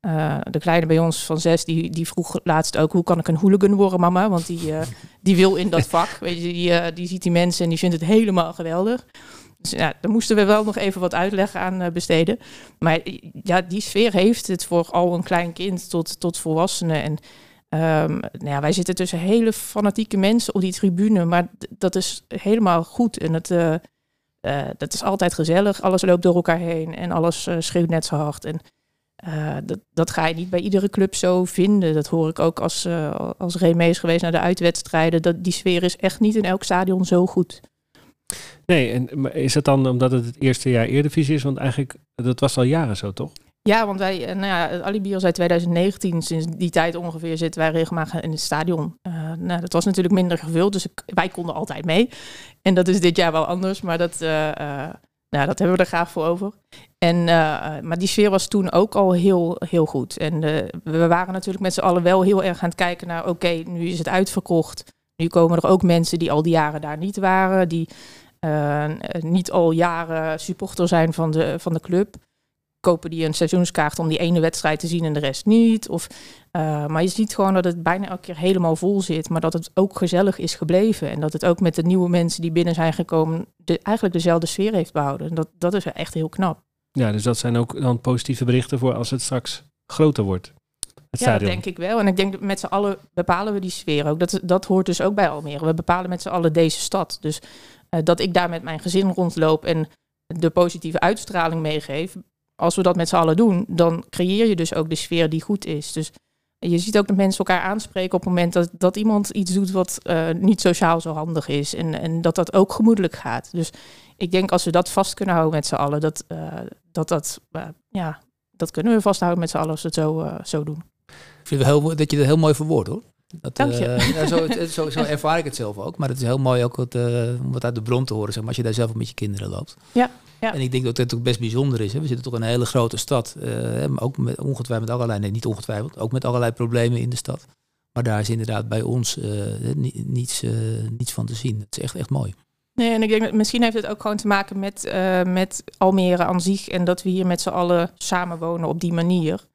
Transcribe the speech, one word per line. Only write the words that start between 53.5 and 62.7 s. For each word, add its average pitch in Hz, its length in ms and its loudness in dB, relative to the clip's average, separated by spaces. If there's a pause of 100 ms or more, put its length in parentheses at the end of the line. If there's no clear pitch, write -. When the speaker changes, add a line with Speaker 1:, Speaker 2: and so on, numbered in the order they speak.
Speaker 1:
maar 170 180 -4
dat, 170 220 -2
eh, 156 280 -2
eh, 147 460 -8 (360)
nou, 139 160 0
dat - 120 -2
hebben 185 180 4
we 185 60 4
er 175 60 2
graag 170 220 -2
voor 160 140 -4
over. 180 280 -2 (460)
En, 170 300 2
eh, 156 480 2
eh, 139 80 -10
maar 165 140 -4
die 190 100 0
sfeer 208 220 4
was 190 180 0
toen 196 240 0
ook 202 220 2
al 190 180 4
heel, 175 440 2 (120)
heel 165 180 4
goed. - 300 -4
En, 156 180 -4 (100)
eh, 151 60 2 (340)
we, 165 140 -8
we 165 80 4
waren 180 260 2
natuurlijk 185 320 -6
met 180 100 -2
z'n - 60 -2
allen 180 220 4
wel 185 200 6
heel 190 220 4
erg 175 180 -2
aan 175 60 0
het 175 100 -8